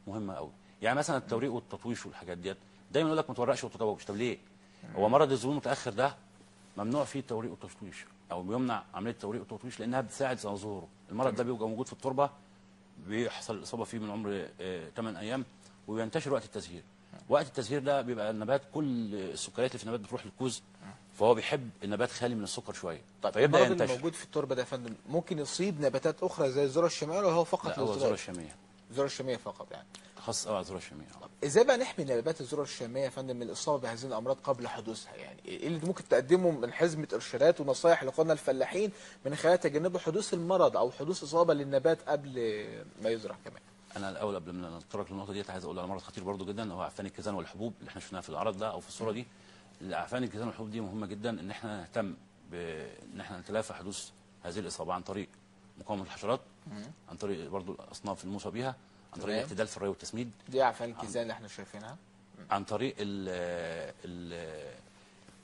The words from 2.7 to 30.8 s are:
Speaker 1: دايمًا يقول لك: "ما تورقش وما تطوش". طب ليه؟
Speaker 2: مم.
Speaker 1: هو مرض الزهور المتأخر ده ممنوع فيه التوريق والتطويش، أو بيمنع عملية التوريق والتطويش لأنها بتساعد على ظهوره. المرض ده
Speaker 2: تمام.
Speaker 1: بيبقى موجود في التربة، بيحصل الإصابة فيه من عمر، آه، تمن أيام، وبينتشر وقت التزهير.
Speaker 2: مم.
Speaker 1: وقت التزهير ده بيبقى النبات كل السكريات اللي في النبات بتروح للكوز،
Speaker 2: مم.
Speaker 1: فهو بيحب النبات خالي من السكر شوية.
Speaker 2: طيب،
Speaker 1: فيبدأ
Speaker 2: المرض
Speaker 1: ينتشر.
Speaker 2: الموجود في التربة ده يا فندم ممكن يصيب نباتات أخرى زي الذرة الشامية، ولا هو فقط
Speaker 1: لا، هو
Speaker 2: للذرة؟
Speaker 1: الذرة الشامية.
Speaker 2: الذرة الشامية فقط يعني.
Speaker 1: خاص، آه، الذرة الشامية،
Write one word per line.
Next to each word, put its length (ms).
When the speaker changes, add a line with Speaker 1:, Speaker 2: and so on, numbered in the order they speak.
Speaker 1:
دايمًا 180
يقول 80
لك: 120
"ما 60
تورقش 280
وما 100
تطوش". 320
طب 100
ليه؟ 220
Speaker 2:
مم. 120
Speaker 1:
هو 140
مرض 220
الزهور 200
المتأخر 420
ده 220
ممنوع 260
فيه 160
التوريق 320
والتطويش، 540
أو 120
بيمنع 400
عملية 180
التوريق 300
والتطويش 380
لأنها 220
بتساعد 440
على 120
ظهوره. 300
المرض 200
ده 120
Speaker 2:
تمام. 100
Speaker 1:
بيبقى 160
موجود 180
في 60
التربة، 360
بيحصل 500
الإصابة 260
فيه 160
من 120
عمر، 360
آه، 340
تمن 220
أيام، 280
وبينتشر 460
وقت 120
التزهير. 380
Speaker 2:
مم. 60
Speaker 1:
وقت 180
التزهير 340
ده 200
بيبقى 300
النبات 300
كل 420
السكريات 560
اللي 80
في 40
النبات 160
بتروح 260
للكوز، 380
Speaker 2:
مم. 60
Speaker 1:
فهو 140
بيحب 360
النبات 280
خالي 240
من 80
السكر 300
شوية. 280
Speaker 2:
طيب، 120
Speaker 1:
فيبدأ 240
Speaker 2:
المرض 140
Speaker 1:
ينتشر. 220
Speaker 2:
الموجود 200
في 100
التربة 320
ده 60
يا 60
فندم 280
ممكن 300
يصيب 420
نباتات 420
أخرى 280
زي 120
الذرة 220
الشامية، 320
ولا 100
هو 160
فقط 240
Speaker 1:
لا، 120
هو 60
Speaker 2:
للذرة؟ 120
Speaker 1:
الذرة 160
الشامية. 420
Speaker 2:
الذرة 140
الشامية 320
فقط 340
يعني. 160
Speaker 1:
خاص، 300
آه، 120
الذرة 180
الشامية، 280